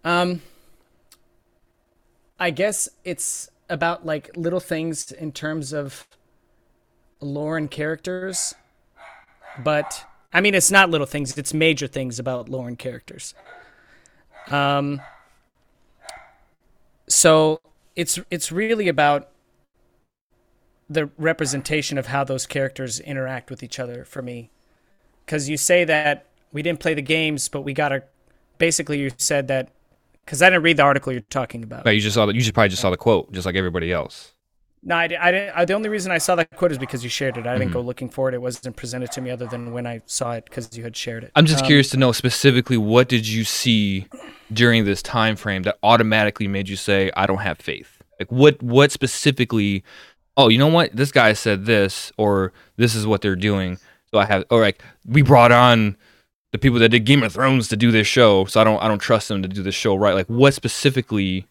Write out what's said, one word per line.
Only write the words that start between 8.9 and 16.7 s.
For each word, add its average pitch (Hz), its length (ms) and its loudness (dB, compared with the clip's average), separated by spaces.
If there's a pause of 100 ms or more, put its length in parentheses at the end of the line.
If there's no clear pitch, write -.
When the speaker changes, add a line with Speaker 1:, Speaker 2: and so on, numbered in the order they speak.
Speaker 1:
but, 151 420 -4 (280)
I 175 80 0
mean, 202 140 2
it's 185 160 2
not 190 200 4
little 147 160 -2
things, 143 320 -8
it's 147 160 -8
major 156 320 0
things 127 320 -10
about 123 300 -8
lore 127 200 -10
and 120 100 -14
characters. - 560 -16 (1160)
Um, 143 500 -2 (2000)